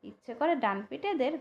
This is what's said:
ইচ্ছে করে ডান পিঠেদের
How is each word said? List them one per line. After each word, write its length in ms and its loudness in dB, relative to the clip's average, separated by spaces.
ইচ্ছে 300 -16
করে 220 4
ডান 300 2
পিঠেদের 560 0